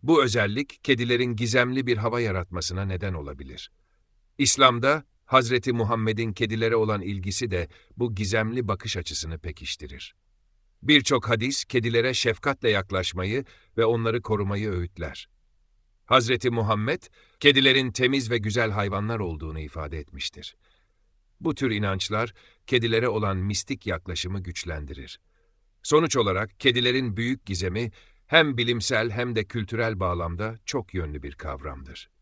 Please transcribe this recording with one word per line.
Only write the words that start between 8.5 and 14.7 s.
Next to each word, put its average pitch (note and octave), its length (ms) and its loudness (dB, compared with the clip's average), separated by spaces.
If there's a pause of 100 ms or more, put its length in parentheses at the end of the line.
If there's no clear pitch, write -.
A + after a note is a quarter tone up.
bakış G#2 280 -4
açısını E2 420 -8
pekiştirir. C#2+ 760 -12 (680)
Birçok C#3 460 4
hadis, A#2+ 360 0
kedilere A#2 500 2
şefkatle A#2+ 560 0
yaklaşmayı G2 760 0 (320)
ve A2+ 80 4
onları A2+ 380 2
korumayı G2+ 480 -2